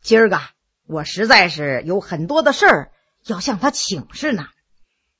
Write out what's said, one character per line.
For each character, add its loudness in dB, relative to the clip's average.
今 4
儿 4
个 0
我 -8
实 -6
在 4
是 -4
有 -2
很 -6
多 0
的 2
事 0
儿 4
要 -8
向 -4
他 2
请 -6
示 -4
呢， -4